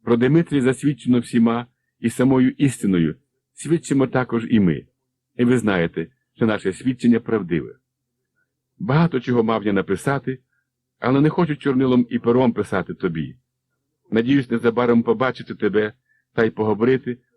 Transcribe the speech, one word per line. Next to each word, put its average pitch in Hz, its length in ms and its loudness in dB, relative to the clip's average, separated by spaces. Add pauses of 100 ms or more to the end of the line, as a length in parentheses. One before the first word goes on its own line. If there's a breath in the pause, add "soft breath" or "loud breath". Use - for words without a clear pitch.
Про 117 120 2
Димитрія 143 460 2
засвідчено 123 580 0
всіма 117 460 0 (340)
і 117 100 -2
самою 127 400 2
істиною 95 680 0 (380)
свідчимо 143 520 -2
також 117 440 -4
і 110 100 4
ми. 78 260 0 (500)
І 123 80 0
ви 123 140 2
знаєте, 87 480 -2 (280)
що 120 120 -2
наше 101 260 -2
свідчення 120 480 0
правдиве. 87 560 -4 (1000)
Багато 135 420 0
чого 120 220 0
мав 110 240 -2
я 104 60 0
написати, 113 680 -4 (600)
але 135 220 0
не 151 100 4
хочу 151 260 -2
чорнилом 127 540 0
і 120 80 -4
пером 120 340 2
писати 95 420 -4
тобі. 80 420 -6 (760)
Надіюсь 123 400 0
незабаром 117 520 2
побачити 120 520 -4
тебе 107 380 -2 (400)
та 117 120 0
й 110 60 0
поговорити 117 680 -2 (180)